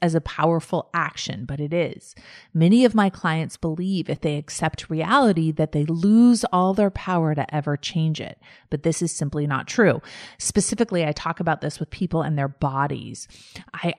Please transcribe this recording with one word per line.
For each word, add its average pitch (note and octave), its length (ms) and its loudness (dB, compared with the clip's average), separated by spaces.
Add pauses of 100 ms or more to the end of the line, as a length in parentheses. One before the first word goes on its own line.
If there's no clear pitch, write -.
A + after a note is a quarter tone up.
as E3 120 2
a E3 60 2
powerful E3 720 -2
action, - 540 -6
but C#3+ 140 -8
it D3 120 -6
is. E3 420 -4 (380)
Many F#3+ 320 6
of A3 100 4
my G3+ 140 4
clients E3 480 -4
believe E3+ 540 -4
if C#3+ 100 -6
they D3+ 160 -2
accept - 540 -6
reality E3 640 2
that D3+ 200 0
they D3 140 0
lose G#3 680 4
all F#3 220 2
their G3+ 160 2
power E3 440 0
to C#3+ 200 -4
ever D3 240 -2
change D#3+ 420 -2
it. - 180 -12 (300)
But D3+ 140 -4
this E3 180 0
is E3 160 -4
simply D3 300 -4
not C3+ 200 -2
true. G3 360 2 (340)
Specifically, G3 680 -2
I D3+ 60 -2
talk - 280 -6
about D#3+ 220 -2
this D3+ 180 -6
with D3+ 80 -8
people E3 320 -4
and D3+ 160 -2
their C#3 120 0
bodies. C3+ 800 -4 (440)
I - 260 -4